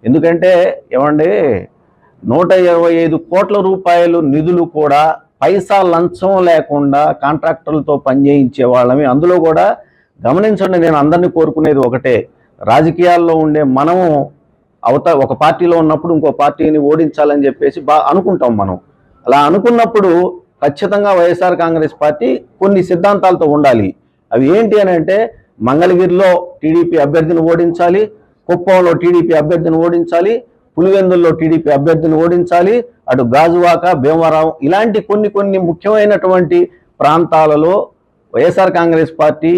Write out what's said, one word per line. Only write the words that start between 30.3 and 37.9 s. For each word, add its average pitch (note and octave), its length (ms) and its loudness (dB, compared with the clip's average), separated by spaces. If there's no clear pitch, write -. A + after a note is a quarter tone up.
పులివెందుల్లో F#3 540 2
టీడీపీ D#3+ 300 0
అభ్యర్థిని D#3 540 0
ఓడించాలి, F3 500 0
అటు C3 120 0
గాజువాక, E3+ 580 2
భీమవరం D#3+ 560 0
ఇలాంటి G3+ 380 -2
కొన్ని G#3 280 -2
కొన్ని G3 300 -2
ముఖ్యమైనటువంటి F#3 1000 0
ప్రాంతాలలో D#3+ 720 2